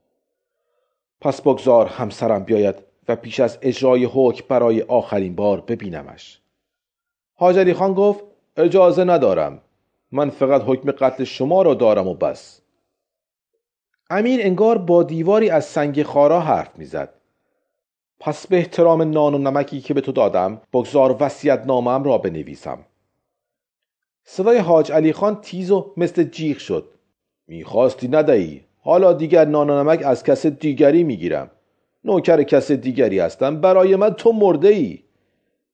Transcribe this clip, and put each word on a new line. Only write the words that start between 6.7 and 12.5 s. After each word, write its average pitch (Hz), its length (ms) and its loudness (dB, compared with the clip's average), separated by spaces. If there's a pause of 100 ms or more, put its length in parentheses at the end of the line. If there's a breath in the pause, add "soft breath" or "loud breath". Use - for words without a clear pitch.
حاج 180 220 2
علی 185 160 4
خان 190 200 -2
گفت: 202 300 0 (340)
"اجازه 175 460 4
ندارم. 95 580 0 (500)
من 139 180 -4
فقط 135 380 0
حکم 131 240 -2
قتل 135 320 -2
شما 151 380 -2
را 165 120 4
دارم 107 340 0
و 92 60 -4
بس." - 480 -8 (1500)